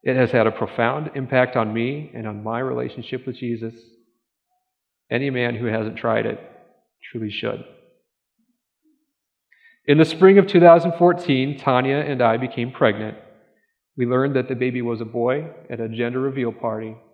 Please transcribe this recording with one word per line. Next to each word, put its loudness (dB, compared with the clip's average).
It -2
has 2
had 4
a 2
profound -4
impact 0
on 0
me -6
and -12
on -10
my -6
relationship -8
with -10
Jesus. -8
Any -2
man -4
who -6
hasn't -4
tried -2
it -6
truly -10
should. -8
In 4
the 8
spring 8
of 4
two 4
thousand 8
fourteen, 2
Tanya 0
and -4
I 4
became -6
pregnant. 0
We -4
learned 0
that -2
the -6
baby -4
was -6
a -8
boy -4
at -10
a -6
gender -6
reveal -4
party. -8